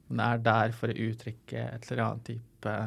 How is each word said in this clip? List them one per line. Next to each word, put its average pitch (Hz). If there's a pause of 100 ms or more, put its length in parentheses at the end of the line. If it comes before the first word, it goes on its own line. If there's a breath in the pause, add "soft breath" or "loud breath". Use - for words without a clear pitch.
Men 120
det 113
er 117
der 113
for 117
å -
uttrykke 113
et 113
eller 120
annet 110
type 117 (100)